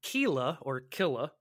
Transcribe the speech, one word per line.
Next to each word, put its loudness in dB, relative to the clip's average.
Kila, 0
or -4
Killa. 0